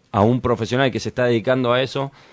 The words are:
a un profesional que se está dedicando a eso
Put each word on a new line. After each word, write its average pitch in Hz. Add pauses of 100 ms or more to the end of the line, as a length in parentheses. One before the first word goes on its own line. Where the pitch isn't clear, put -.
(120)
a 101
un 120
profesional 123
que 110
se 110
está 123
dedicando 123
a 127
eso 139 (220)